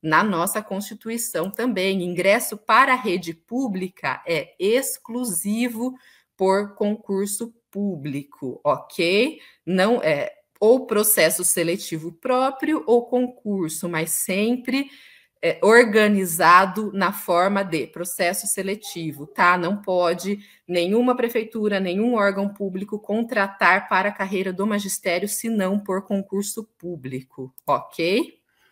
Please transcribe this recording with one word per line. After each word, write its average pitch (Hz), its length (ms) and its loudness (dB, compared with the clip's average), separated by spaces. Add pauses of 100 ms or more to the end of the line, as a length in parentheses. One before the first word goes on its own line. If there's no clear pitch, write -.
na 160 220 4
nossa 190 380 -2
Constituição 208 880 -6
também. 196 520 -2
Ingresso 190 540 0
para 269 380 4
a - 20 -2
rede 202 380 -4
pública 190 920 -6
é 160 320 -4
exclusivo 233 1400 -2 (440)
por 202 360 0
concurso 208 800 -4 (180)
público, 147 960 -6
ok? 185 760 0 (240)
Não 190 360 2
é, 143 300 0 (260)
ou 254 280 4
processo 202 580 2
seletivo 170 680 -2
próprio 262 720 -2
ou 240 180 4
concurso, 202 840 -4
mas 165 220 -4
sempre, 247 760 -2 (500)
é, 160 220 0
organizado 196 1300 6
na 190 200 0
forma 196 500 2
de 160 240 -2
processo 180 600 -4
seletivo, 170 760 -6
tá? 180 320 2
Não 180 240 -2
pode 185 600 0 (260)
nenhuma 202 500 2
prefeitura, 220 600 -2
nenhum 196 380 0
órgão 202 320 0
público 202 500 -8
contratar 208 920 0
para 196 200 0
a 202 40 -4
carreira 190 400 -4
do 185 140 -4
magistério, 202 600 -2
se - 200 -6
não 202 300 0
por 196 240 -4
concurso 196 600 -4 (120)
público, 131 800 -12 (100)
ok? 170 720 -2 (380)